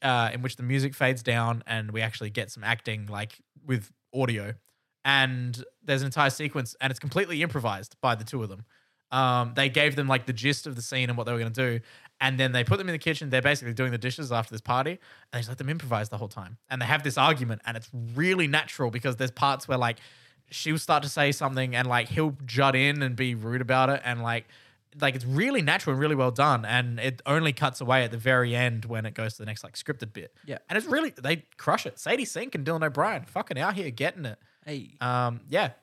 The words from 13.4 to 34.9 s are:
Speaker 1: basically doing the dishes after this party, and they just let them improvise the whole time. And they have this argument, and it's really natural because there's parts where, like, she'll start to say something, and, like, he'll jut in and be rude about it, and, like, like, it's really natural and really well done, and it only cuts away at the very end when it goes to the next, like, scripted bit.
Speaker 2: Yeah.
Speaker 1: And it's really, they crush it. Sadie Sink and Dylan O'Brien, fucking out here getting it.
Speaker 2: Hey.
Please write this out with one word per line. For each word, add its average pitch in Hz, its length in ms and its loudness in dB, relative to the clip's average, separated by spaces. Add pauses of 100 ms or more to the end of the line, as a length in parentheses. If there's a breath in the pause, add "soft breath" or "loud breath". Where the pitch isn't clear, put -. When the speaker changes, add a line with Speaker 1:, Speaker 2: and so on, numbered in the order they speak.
Speaker 1:
basically 139 300 2
doing 123 200 0
the 117 60 -2
dishes 123 340 -4
after 117 200 0
this 113 80 -8
party, 131 320 0
and 180 60 -12 (340 loud breath)
they 120 60 -6
just 113 100 -4
let 123 100 -10
them 135 100 -6
improvise 120 400 -2
the 107 100 -8
whole 107 100 -8
time. 98 300 -14 (100)
And 127 140 -4
they 113 40 -2
have 147 180 0
this 135 120 -2
argument, 131 500 2
and 117 100 -4
it's 110 120 -12 (280)
really 175 320 2
natural 143 420 0
because 123 260 -2
there's 127 140 -2
parts 139 380 0
where, 131 100 0
like, 120 200 0 (520 loud breath)
she'll 160 280 -2
start 151 260 2
to 143 40 -6
say 143 220 2
something, 131 460 -2
and, 123 100 2
like, 120 220 2
he'll 156 360 0
jut 131 300 4
in 143 280 2
and 127 120 -2
be 123 220 -2
rude 117 240 -2
about 131 300 4
it, 139 140 0
and, 120 200 -4
like, 117 220 -2 (540 soft breath)
like, 139 140 2
it's 123 120 -6
really 180 360 2
natural 156 300 2
and 131 80 0
really 151 160 2
well 127 160 4
done, 131 320 4
and 120 340 0
it 123 280 -2
only 151 260 4
cuts 131 280 -2
away 127 220 4
at 117 80 0
the 120 80 -6
very 123 380 2
end 117 300 0
when 110 200 -4
it 104 80 -10
goes 110 200 -4
to - 80 -16
the 107 40 -10
next, 110 160 -8
like, - 120 -18
scripted 123 380 -8
bit. 82 220 -14 (120)
Speaker 2:
Yeah. 139 120 -8 (100)
Speaker 1:
And 180 80 -2
it's 220 120 -2
really, 294 220 0
they 143 340 -4 (140)
crush - 280 0
it. - 140 -10
Sadie 247 240 -2
Sink - 320 -6
and 139 100 -6
Dylan 160 180 0
O'Brien, 151 400 0
fucking 180 340 -8
out 185 160 0
here 180 180 -6
getting 147 320 -4
it. 110 140 -10 (260 soft breath)
Speaker 2:
Hey. 143 360 -10